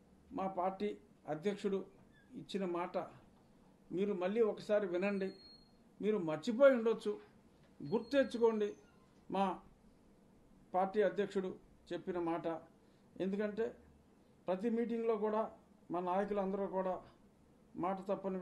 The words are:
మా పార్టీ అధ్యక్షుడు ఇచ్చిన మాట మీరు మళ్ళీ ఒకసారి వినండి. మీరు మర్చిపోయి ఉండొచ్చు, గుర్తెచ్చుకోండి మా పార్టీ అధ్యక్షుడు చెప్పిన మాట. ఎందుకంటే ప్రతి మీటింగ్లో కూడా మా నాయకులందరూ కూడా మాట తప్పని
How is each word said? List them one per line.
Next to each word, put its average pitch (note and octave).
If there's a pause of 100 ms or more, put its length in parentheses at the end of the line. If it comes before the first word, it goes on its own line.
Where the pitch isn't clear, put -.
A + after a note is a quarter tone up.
(380)
మా F#3+ (140)
పార్టీ F#3+ (440)
అధ్యక్షుడు F#3+ (640)
ఇచ్చిన F#3+ (120)
మాట F3+ (1000)
మీరు G3+ (100)
మళ్ళీ G3+ (120)
ఒకసారి G#3
వినండి. F#3+ (760)
మీరు G#3 (100)
మర్చిపోయి A#3+
ఉండొచ్చు, A3 (760)
గుర్తెచ్చుకోండి A3+ (640)
మా F#3+ (1300)
పార్టీ F#3+
అధ్యక్షుడు F#3+ (420)
చెప్పిన F3 (120)
మాట. E3 (800)
ఎందుకంటే G3+ (800)
ప్రతి F#3+
మీటింగ్లో A3+ (100)
కూడా G#3+ (480)
మా E3+
నాయకులందరూ G3 (120)
కూడా F#3 (880)
మాట F#3 (120)
తప్పని F#3+